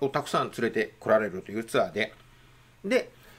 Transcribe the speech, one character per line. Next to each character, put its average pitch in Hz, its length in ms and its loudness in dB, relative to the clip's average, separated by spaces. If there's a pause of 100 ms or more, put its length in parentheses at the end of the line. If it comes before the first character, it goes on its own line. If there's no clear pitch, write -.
を 135 80 0
た 143 140 -2
く - 40 -12
さ 151 160 0
ん 107 80 -4
連 - 120 -2
れ 113 80 2
て 110 280 -2
こ - 100 -4
ら 110 100 8
れ 107 100 0
る 92 120 -6
と 98 120 -12
い - 20 -8
う 113 80 -4
ツ 120 180 0
ア - 40 2
ー 85 80 -8
で。 104 200 -2 (720)
で、 226 260 0 (300)